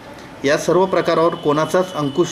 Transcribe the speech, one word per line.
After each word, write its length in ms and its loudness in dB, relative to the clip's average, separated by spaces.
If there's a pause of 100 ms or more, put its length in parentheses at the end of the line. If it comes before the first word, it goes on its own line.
(440)
या 140 4
सर्व 280 2
प्रकारावर 480 2
कोणाचाच 600 0
अंकुश 380 0